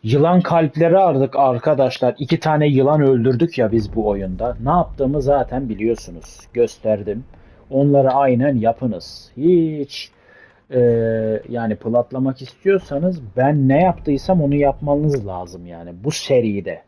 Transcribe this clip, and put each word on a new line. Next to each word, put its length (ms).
yılan 380
kalpleri 580
aradık 380
arkadaşlar. 800
İki 220
tane 280
yılan 320
öldürdük 580
ya 140
biz 240
bu 120
oyunda. 560
Ne 60
yaptığımı 520
zaten 460
biliyorsunuz. 720
Gösterdim. 720
Onları 400
aynen 460
yapınız. 800
Hiç, 760
e, 100
yani 280
platlamak 680
istiyorsanız 760
ben 320
ne 140
yaptıysam 600
onu 120
yapmanız 720
lazım 400
yani 240
bu 60
seride. 760